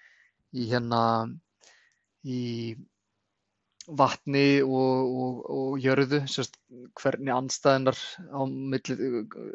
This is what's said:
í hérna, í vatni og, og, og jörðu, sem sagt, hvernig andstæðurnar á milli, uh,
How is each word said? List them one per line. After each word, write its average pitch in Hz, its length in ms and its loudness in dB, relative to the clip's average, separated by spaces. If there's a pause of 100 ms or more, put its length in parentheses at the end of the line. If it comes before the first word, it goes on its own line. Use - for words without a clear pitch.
(540)
í 123 160 -4
hérna, 120 300 2 (1200)
í 127 200 -4 (1600)
vatni 139 420 2 (180)
og, 131 640 2
og, 127 160 -4 (180)
og 135 240 -2
jörðu, 135 380 4 (100)
sem 127 160 -4
sagt, - 140 -18 (420)
hvernig 135 320 0
andstæðurnar 131 680 2 (260)
á 139 160 -4
milli, 135 520 -4 (120)
uh, 113 320 -6 (120)